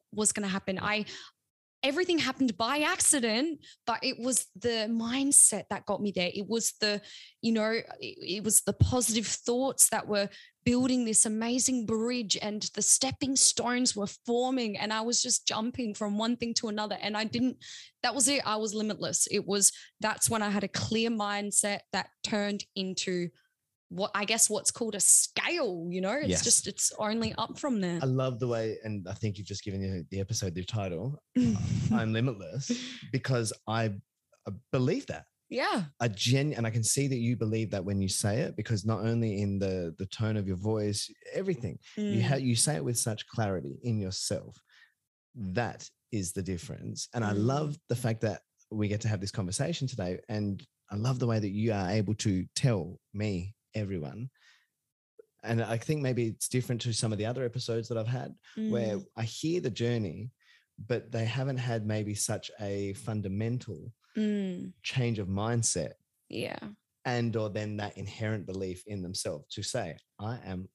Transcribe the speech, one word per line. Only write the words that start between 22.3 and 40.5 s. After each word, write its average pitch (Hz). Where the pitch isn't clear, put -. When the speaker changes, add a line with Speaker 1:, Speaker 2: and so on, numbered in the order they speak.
Speaker 1:
into 185
what, 107
I 202
guess, 220
what's -
called 220
a 202
scale, 220
you 185
know, 190
it's 294
Speaker 2:
Yes. 87
Speaker 1:
just, -
it's -
only 220
up -
from 254
there. 175
Speaker 2:
I 139
love 131
the 123
way, 113
and 104
I 92
think 101
you've 98
just -
given 98
the, 95
the 95
episode 95
the 90
title, 98
Speaker 1:
<laughs> -
Speaker 2:
I'm 110
Limitless, 113
because 123
I, 110
I 107
believe 147
that. 78
Speaker 1:
Yeah. 269
Speaker 2:
I 120
gen-, 131
and 113
I 110
can 113
see 139
that 131
you 120
believe 110
that 98
when 98
you 95
say 104
it, 165
because 95
not 107
only 113
in 98
the, 92
the 95
tone 110
of 98
your 92